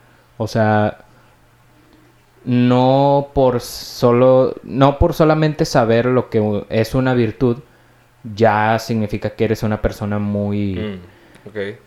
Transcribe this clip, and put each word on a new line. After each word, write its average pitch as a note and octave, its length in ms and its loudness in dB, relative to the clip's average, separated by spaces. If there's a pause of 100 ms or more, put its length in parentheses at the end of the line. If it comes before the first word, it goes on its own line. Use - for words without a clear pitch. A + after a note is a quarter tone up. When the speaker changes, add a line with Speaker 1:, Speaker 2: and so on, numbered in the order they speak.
(380)
Speaker 1:
O A2 100 -6
sea, G#2+ 560 0 (1400)
no B2+ 880 2
por B2 260 2
solo, B2+ 1040 2
no C#3 360 0
por E3+ 160 2
solamente D#3 500 0
saber A#2 420 2
lo B2+ 240 0
que A2 100 0
u-, G#2 280 -2
es A2+ 260 -2
una C3 200 0
virtud, A#2+ 440 0 (760)
ya G#2+ 440 2
significa G#2+ 520 -4
que - 140 -4
eres G#2+ 180 -2
una G#2+ 180 -4
persona G#2 380 -4
muy, G2+ 560 -4 (720)
Speaker 2:
Mm, G#2 40 -20
ok. G#2 380 -10